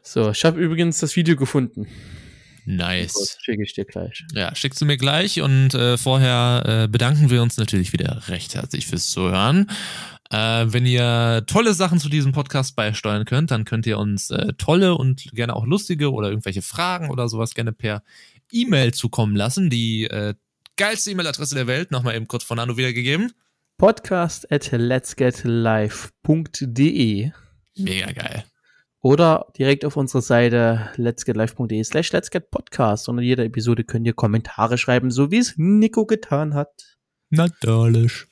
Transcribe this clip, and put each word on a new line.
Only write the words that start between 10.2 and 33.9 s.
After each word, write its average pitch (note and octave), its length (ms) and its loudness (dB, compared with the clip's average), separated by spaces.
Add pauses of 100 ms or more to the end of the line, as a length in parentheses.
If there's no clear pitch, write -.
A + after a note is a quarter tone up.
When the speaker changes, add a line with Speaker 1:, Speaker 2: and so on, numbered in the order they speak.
Speaker 2:
Äh, A2+ 380 0
wenn B2 180 2
ihr A#2 600 2
tolle A3 260 2
Sachen F3 260 2
zu D3 100 -2
diesem C#3 240 2
Podcast C#3 420 -2
beisteuern G#2+ 500 -2
könnt, D3 260 0
dann A2 140 0
könnt A2+ 200 -4
ihr A2 120 0
uns, G2+ 320 -2
äh, - 280 -2
tolle F3+ 380 2
und C3 380 -2
gerne A#2 220 -4
auch G#2+ 100 -4
lustige D3 460 0
oder G#2+ 180 -2
irgendwelche G2 320 -4
Fragen F3 480 -4
oder B2 200 -4
sowas A2+ 240 -4
gerne A2+ 200 -4
per G#2+ 300 -6 (480)
E-Mail F3+ 420 2
zukommen A2 440 0
lassen. C3+ 320 0
Die, A2+ 360 0
äh, G#2 280 -4 (420)
geilste G#3 360 -2
E-Mail-Adresse D3+ 440 -4
der B2+ 120 -2
Welt, C#3 240 -2
nochmal B2 240 -2
eben A2+ 120 -6
kurz A#2+ 160 -6
von A2+ 140 -6
Nano A#2 200 -4
wiedergegeben. C3 540 -2 (460)
Speaker 1:
Podcast F#3 720 0
at C#3+ 200 -2
letsgetlive A#2 1400 0 (140)
punkt D#3 380 0
de. B2 680 2 (460)
Speaker 2:
Mega F#2+ 340 -2
geil. - 320 -8 (560)
Speaker 1:
Oder D#3 580 4
direkt C#3 280 2
auf C#3+ 100 -4
unserer C3+ 280 0
Seite A#2 720 2
letsgetlive A#2 580 -2
punkt A2+ 160 -4
de A2 120 0
slash - 280 -2
letsgetpodcast. - 960 -2
Unter A#2+ 160 -2
jeder B2 220 2
Episode A2+ 400 0
könnt A#2 200 -2